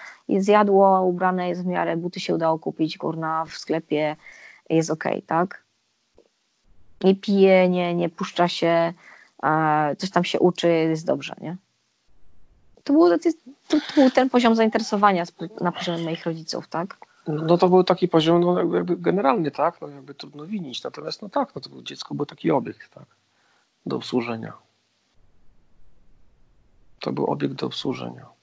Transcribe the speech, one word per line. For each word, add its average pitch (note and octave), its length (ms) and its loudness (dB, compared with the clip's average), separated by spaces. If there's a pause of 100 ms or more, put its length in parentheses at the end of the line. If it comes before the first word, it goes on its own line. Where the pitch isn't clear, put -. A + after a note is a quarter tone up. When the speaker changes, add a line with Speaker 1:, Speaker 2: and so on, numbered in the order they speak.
(280)
Speaker 1:
jest G3 180 0
zjadło, G3 560 6
ubrane F3+ 460 0
jest F3+ 140 -6
w F3+ 40 -6
miarę, E3+ 300 -2
buty F3 240 -8
się F3 140 -4
udało D#3+ 240 0
kupić, D#3+ 400 -6
kurna, D#3+ 460 -6
w - 120 -16
sklepie, D3+ 600 -4 (540)
jest E3 200 0
okej, - 320 -6
tak? F3 400 -4 (1400)
Nie F#3+ 100 6
pije, F#3+ 540 4
nie, F3 260 -2
nie E3+ 140 0
puszcza F3 400 -2
się, E3+ 440 0 (500)
e, D3+ 560 0
coś F#3 120 -6
tam F3 140 0
się - 160 -2
uczy, F3 280 2
jest D#3+ 380 0
dobrze, C3+ 340 -4
nie? E3+ 160 -10 (1300)
To C#4 80 -2
było, E4 160 6
to, E4+ 80 4 (520)
to, D4+ 120 0
to - 140 -8
był C4 160 8
ten B3+ 200 2
poziom A#3+ 240 4
zainteresowania G#3+ 760 2
sp-, E3+ 180 -12 (120)
na F3 120 0
poziomie E3+ 320 -6
moich E3 220 -6
rodziców, D#3+ 420 -8
tak? F3 280 -8 (300)
Speaker 2:
No E3 320 2
to F#3 100 4
był F#3 160 6
taki F3+ 240 0
poziom, E3 320 4
no, F3+ 180 2
jakby, F3 180 0
jakby F3 200 -2
generalny, F#3 540 0
tak? D#3+ 300 -4
No D3+ 80 -14
jakby C#3+ 260 -20
trudno D3 320 -18
winić. F3 360 -10
Natomiast D3+ 400 -12
no G#3 60 -14
tak, C4+ 260 -6
no C3+ 60 -14
to C#3 100 -20
było, C3 120 -20
dziecko C#3 320 -14
było C#3+ 120 -6
taki E3 240 -4
obiekt, - 440 -4
tak? - 100 -20 (800)
Do C3 100 -4
obsłużenia. A#2 560 -6 (2500)
To - 120 -4
był - 140 -4
obiekt C#3+ 280 -4
do C3+ 120 -8
obsłużenia. - 600 -10 (160)